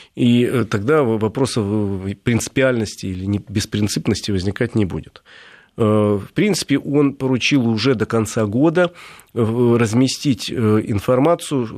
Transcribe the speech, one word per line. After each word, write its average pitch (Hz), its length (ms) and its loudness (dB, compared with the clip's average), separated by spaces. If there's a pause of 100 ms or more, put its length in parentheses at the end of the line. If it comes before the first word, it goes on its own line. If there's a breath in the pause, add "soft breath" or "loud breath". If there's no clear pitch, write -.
(140 loud breath)
и, 120 360 2
э, 120 140 0
тогда 120 380 0
в-, 113 160 0
вопросов, 110 480 -2 (400)
э, 101 80 -4
принципиальности 120 920 -2
или 95 220 -6
не-, 101 200 -2
беспринципности 104 840 -2
возникать 101 440 -2
не 107 120 2
будет. 80 360 -10 (540 loud breath)
Э, 104 480 2
в - 100 -20
принципе, 160 440 0
он 139 360 0
поручил 131 520 0
уже 113 300 2
до 107 100 -2
конца 113 400 -2
года, 160 460 2 (420 loud breath)
э, 117 420 2
разместить, 120 720 0
э, 107 380 2
информацию 127 800 0 (120)